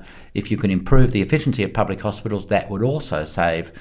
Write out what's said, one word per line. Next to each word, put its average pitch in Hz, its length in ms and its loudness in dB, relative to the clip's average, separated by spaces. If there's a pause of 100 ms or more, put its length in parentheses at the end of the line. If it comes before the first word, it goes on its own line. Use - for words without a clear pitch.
(340)
if - 160 -4
you 107 80 -2
can 98 140 0
improve 123 400 6
the 101 100 2
efficiency - 400 0
of 95 100 -2
public 98 300 -2
hospitals, 104 460 -6
that 98 220 -2
would 98 120 -4
also 131 420 -2
save, 82 580 -2